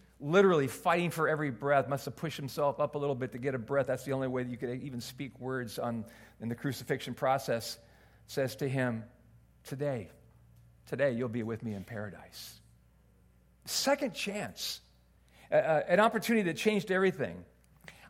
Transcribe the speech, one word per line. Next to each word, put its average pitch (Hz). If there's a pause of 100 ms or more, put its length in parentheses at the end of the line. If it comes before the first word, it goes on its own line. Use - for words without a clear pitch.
(200)
literally 165
fighting 170
for 156
every 151
breath, 139
must 139
have 127
pushed 160
himself 143
up 147
a 147
little 143
bit 123
to 127
get 131
a 131
breath. 131
That's 131
the 139
only 135
way 127
that 123
you 123
could 123
even 127
speak -
words 123
on, 117 (360)
in 113
the 120
crucifixion 131
process, 131 (480)
says 135
to 143
him, 123 (600)
"Today, 135 (800)
today 135
you'll 120
be 113
with 110
me 110
in 98
paradise." 101 (1040)
Second 277
chance, - (720)
uh, -
uh, 151
an 180
opportunity 226
that 175
changed 214
everything. 147 (640)